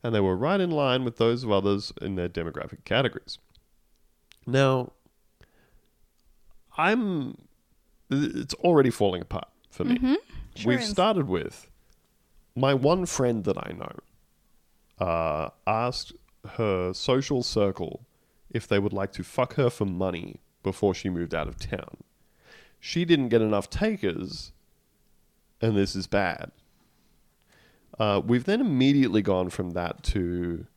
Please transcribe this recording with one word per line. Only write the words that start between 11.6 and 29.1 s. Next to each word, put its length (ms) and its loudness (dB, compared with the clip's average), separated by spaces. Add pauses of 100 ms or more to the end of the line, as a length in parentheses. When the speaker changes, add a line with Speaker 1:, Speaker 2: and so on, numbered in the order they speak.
Speaker 1:
my 180 4
one 320 4
friend 400 0
that 120 0
I 160 -8
know, 1300 -12
uh, 440 0 (160)
asked 480 -2 (440)
her 360 0
social 480 0
circle 640 -2 (460)
if 160 -4
they 120 2
would 140 -2
like 200 -4
to 100 -8
fuck 320 -4
her 140 2
for 160 -2
money 540 -6 (220)
before 320 2
she 160 -4
moved 240 -4
out 140 -2
of 100 -12
town. 400 -10 (840)
She 240 -2
didn't 260 4
get 120 6
enough 280 2
takers, 800 -2 (1080)
and 160 0
this 200 2
is 120 -4
bad. 440 -2 (1500)
Uh, 260 2
we've 200 2
then 180 0
immediately 640 4